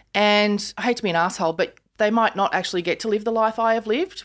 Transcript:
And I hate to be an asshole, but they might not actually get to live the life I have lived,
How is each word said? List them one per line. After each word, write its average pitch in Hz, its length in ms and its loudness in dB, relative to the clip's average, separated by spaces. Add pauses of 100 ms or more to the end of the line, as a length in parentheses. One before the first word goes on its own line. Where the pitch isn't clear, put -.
(140)
And 208 640 2
I 220 60 -8
hate 240 140 0
to - 60 -10
be 202 60 0
an 165 60 0
asshole, 170 380 0
but 180 220 -4 (220)
they 214 140 2
might 226 240 2
not 196 180 0
actually 180 300 -2
get 170 180 -2
to 226 60 -6
live 214 180 -2
the 233 60 -2
life 220 280 0
I 226 140 2
have 220 140 -2
lived, 285 380 -2